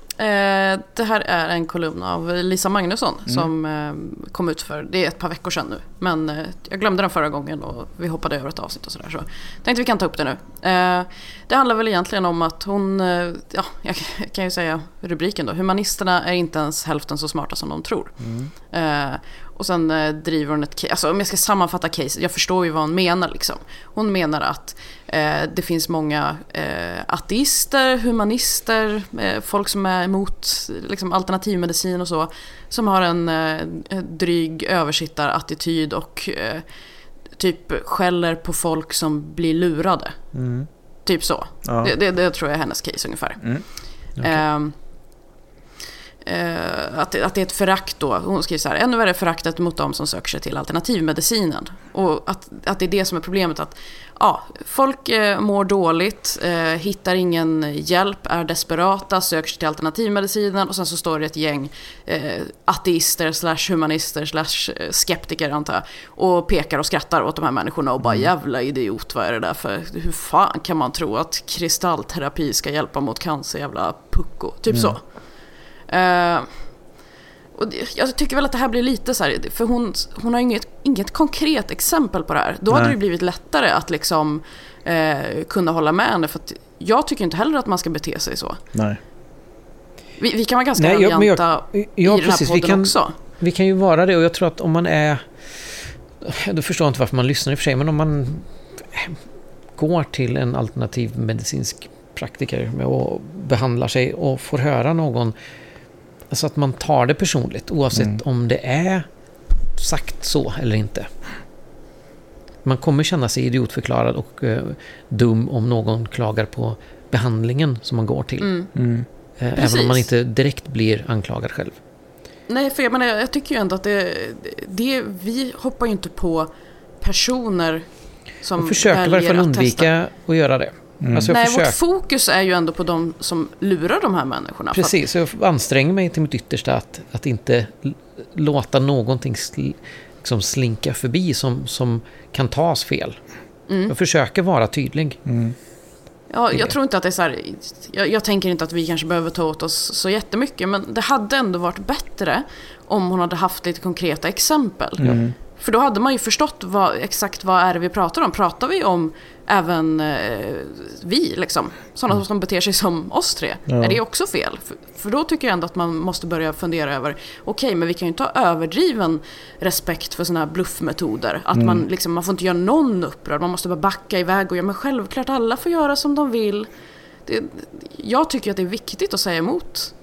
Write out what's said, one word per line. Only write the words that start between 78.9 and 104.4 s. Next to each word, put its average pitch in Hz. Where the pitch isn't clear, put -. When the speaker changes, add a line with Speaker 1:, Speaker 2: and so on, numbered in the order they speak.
Speaker 1:
så 196
här, -
för 233
hon, 240
hon 233
har 240
inget, 240
inget 285
konkret 302
exempel 220
på 156
det 147
här. -
Då 208
hade -
Speaker 2:
Nej. -
Speaker 1:
det 233
blivit 180
lättare 180
att -
liksom, 156
eh, 160
kunna 175
hålla 160
med 196
henne, 175
för -
att -
jag 220
tycker 214
inte 165
heller 285
att 254
man 190
ska -
bete 156
sig -
så. -
Speaker 2:
Nej. 107
Speaker 1:
Vi, 233
vi 226
kan 247
vara 254
ganska 226
Speaker 3:
Nej, 175
ja, 208
men 196
jag, 170
Speaker 1:
rabianta 175
Speaker 3:
ja, 202
Speaker 1:
i 180
den 196
här 156
Speaker 3:
precis, 170
vi 170
Speaker 1:
podden 175
Speaker 3:
kan, 190
Speaker 1:
också. 196
Speaker 3:
vi 175
kan 190
ju 190
vara 185
det, 185
och 165
jag 165
tror 175
att -
om -
man 170
är... 151
Då 160
förstår 170
jag 143
inte 123
varför 131
man 127
lyssnar 135
i -
och 131
för -
sig, 139
men 143
om 156
man 151
går 156
till 127
en 131
alternativ 117
medicinsk 113
praktiker -
med 64
och 64
behandlar 123
sig 127
och 139